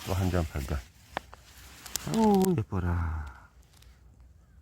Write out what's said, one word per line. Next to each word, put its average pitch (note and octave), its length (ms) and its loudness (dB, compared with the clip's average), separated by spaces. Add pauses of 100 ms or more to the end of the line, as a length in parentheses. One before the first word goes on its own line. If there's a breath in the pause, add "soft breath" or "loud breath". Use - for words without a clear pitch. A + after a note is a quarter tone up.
또 F#2+ 60 -6
한 F#2 180 0
장 F2 160 2
발견. C#2+ 320 -6 (1400 loud breath)
오, G3 400 6
예뻐라. F2 920 -4 (1120 loud breath)